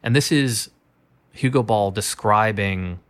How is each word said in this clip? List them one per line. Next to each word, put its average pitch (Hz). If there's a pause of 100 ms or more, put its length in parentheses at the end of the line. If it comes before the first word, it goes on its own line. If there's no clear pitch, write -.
And 120
this 143
is 135 (640)
Hugo 131
Ball 107
describing 98